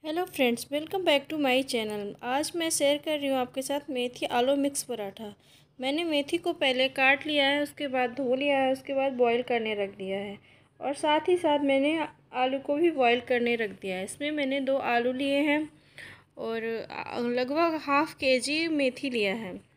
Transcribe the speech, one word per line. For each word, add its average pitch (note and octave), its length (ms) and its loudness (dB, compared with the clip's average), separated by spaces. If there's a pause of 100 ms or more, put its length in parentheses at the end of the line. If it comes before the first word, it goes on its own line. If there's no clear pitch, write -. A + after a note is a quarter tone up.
हेलो D#4+ 200 -2
फ्रेंड्स, A#3+ 420 0
welcome D#4+ 340 -4
back C#4+ 280 2
to - 40 -6
my C4+ 300 2
channel। G#3+ 600 -4
आज C4+ 320 -2
मैं E4 140 -2
शेयर D4 280 2
कर D4+ 220 -4
रही C#4+ 80 -2
हूँ C4+ 100 2
आपके B3 240 -4
साथ C#4+ 180 -2 (100)
मेथी B3 360 -4
आलू B3 300 2
मिक्स C#4 280 0
पराठा। G#3 520 -10 (460)
मैंने C#4+ 220 -2
मेथी D4+ 340 0
को E4+ 160 -2
पहले C4 360 2
काट C4+ 380 2
लिया D4 200 2
है, C#4+ 160 2
उसके D4 240 -6
बाद B3+ 220 0
धो B3 260 -2
लिया C#4 240 2
है, C4 120 4
उसके C4+ 220 -4
बाद C4+ 200 0
बॉईल A#3+ 280 2
करने A3+ 320 -2
रख G3+ 240 -4
दिया F#3+ 220 -6
है G3+ 200 -10 (420)
और C4+ 120 -4
साथ D4+ 340 2
ही F4+ 100 4
साथ D4 220 4
मैंने C#4+ 480 2 (260)
आलू C4 260 0
को C#4+ 160 -2
भी E4 160 4
बॉईल B3 300 4
करने A#3+ 340 2
रख A3+ 140 -2
दिया F#3+ 280 -6
है। F#3 60 -6
इसमें C#4+ 280 -6
मैंने C#4 280 0
दो C4+ 180 0
आलू A#3+ 360 2
लिए C#4 240 0
हैं D4+ 320 2 (680)
और, A3+ 540 -6
आ, - 280 -8
लगभग C4 640 0
हाफ C#4+ 320 0
केजी C#4 540 0
मेथी C#4 420 0
लिया G#3 260 0
है। G3 260 -8 (160)